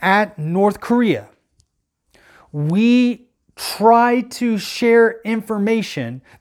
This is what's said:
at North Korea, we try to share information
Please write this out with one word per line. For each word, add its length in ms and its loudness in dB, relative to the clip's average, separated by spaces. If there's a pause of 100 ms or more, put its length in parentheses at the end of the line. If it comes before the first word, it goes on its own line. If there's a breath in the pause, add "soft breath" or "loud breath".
at 360 0
North 400 0
Korea, 520 -2 (1200 soft breath)
we 800 0 (260)
try 640 2
to 380 -4
share 640 0
information 960 -4 (200 soft breath)